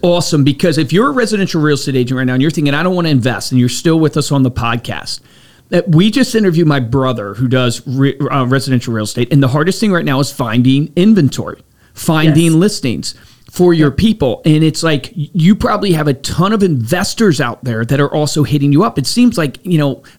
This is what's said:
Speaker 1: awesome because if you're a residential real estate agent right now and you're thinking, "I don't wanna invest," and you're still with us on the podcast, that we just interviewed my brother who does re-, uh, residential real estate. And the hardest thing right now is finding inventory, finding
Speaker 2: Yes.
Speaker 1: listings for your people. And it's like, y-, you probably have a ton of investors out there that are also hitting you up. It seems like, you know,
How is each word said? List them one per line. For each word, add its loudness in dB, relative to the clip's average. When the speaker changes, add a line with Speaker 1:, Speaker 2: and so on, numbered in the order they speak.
Speaker 1:
awesome 0
because 0
if -2
you're 2
a -4
residential -2
real 2
estate -4
agent -2
right -2
now -2
and 0
you're 0
thinking, -2
"I -2
don't 0
wanna -2
invest," -2
and 2
you're 2
still 0
with 0
us -2
on 2
the 0
podcast, -6
that 0
we 4
just 0
interviewed 2
my 2
brother -2
who -2
does 0
re-, 0
uh, 0
residential 0
real -4
estate. -4
And 6
the 2
hardest -2
thing 0
right 0
now 0
is -2
finding 0
inventory, 2
finding 2
Speaker 2:
Yes. 4
Speaker 1:
listings -2
for 2
your 2
people. 0
And 4
it's 0
like, -2
y-, -6
you 4
probably -2
have -2
a 2
ton -2
of 0
investors 0
out -6
there -4
that 0
are 0
also -2
hitting 0
you 4
up. -4
It -4
seems 2
like, -4
you 0
know, -2